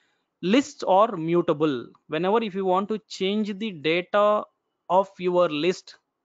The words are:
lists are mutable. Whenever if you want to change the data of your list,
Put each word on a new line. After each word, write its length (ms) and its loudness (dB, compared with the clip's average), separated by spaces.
lists 420 0
are 320 4
mutable. 720 0
Whenever 360 -2
if 100 -8
you 120 -6
want 240 0
to 180 -6
change 500 -4
the 140 -6
data 720 0
of 200 2
your 300 2
list, 480 -4